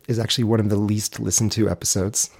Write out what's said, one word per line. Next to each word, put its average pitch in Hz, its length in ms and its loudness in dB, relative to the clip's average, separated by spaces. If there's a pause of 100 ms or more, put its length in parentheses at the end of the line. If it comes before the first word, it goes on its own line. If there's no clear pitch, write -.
is 113 120 -2
actually 117 260 -2
one 113 140 2
of 104 100 2
the 104 80 2
least 104 420 -2
listened 110 340 2
to 104 160 2
episodes, - 600 -2 (100)